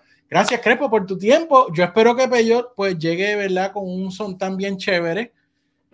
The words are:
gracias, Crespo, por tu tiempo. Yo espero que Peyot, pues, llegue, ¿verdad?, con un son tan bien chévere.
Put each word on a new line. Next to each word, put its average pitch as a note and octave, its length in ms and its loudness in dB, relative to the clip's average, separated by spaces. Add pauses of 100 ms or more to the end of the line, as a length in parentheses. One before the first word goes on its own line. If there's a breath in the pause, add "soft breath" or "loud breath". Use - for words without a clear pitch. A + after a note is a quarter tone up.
(300 soft breath)
gracias, G3+ 320 2
Crespo, B3+ 260 2
por G#3+ 180 0
tu F#3+ 120 -8
tiempo. C4+ 560 4
Yo F3 100 2
espero A3 320 4
que C4 120 2
Peyot, A#3 460 0
pues, G3 240 -2
llegue, F3 380 -2
¿verdad?, F#3+ 360 -2
con G3+ 140 -8
un F#3 240 -6
son F#3+ 280 -10
tan F#3+ 180 -4
bien F#3+ 220 -4
chévere. F#3 540 -2 (600)